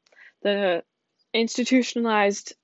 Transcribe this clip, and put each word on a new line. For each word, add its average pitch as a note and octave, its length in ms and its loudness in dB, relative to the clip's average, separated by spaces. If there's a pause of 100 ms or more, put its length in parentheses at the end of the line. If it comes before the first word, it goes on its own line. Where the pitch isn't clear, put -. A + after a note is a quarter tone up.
(420)
the G3 420 -2 (480)
institutionalized A#3 1200 0 (120)